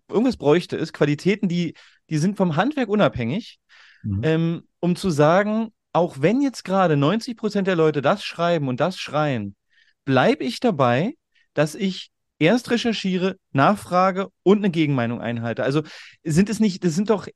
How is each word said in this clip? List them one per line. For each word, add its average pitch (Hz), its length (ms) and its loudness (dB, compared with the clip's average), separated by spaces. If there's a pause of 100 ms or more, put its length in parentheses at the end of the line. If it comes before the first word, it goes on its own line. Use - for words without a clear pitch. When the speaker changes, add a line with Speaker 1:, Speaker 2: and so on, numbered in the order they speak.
Speaker 1:
irgendwas 233 280 0
bräuchte 147 400 2
es, 143 160 -6
Qualitäten, 175 560 0
die, 170 260 -4 (360)
die 156 80 -2
sind 190 180 -2
vom 175 200 0
Handwerk 240 320 0
unabhängig, 175 720 0 (440)
Speaker 2:
Mhm. 101 200 -4
Speaker 1:
ähm, 160 460 -2 (120)
um 175 140 0
zu 190 160 -4
sagen, 202 640 2 (200)
auch 160 280 0
wenn 214 220 2
jetzt 269 220 -4
gerade 185 320 2
neunzig 190 400 0
Prozent 208 300 -2
der 185 100 0
Leute 156 260 2
das 160 200 0
schreiben 165 460 -2
und 123 120 -2
das 175 180 -2
schreien, 127 580 -4 (480)
bleib 139 360 2
ich 262 200 -6
dabei, 139 540 2 (400)
dass 151 200 0
ich - 360 -6 (280)
erst 208 320 2
recherchiere, 190 640 -2 (160)
nachfrage 185 760 2 (140)
und 202 160 6
eine 202 120 0
Gegenmeinung 139 500 0
einhalte. 117 420 -4
Also 139 200 0 (400)
sind 170 280 2
es 214 100 -2
nicht, 196 240 0
das 170 100 0
sind 202 160 -2
doch 196 260 -2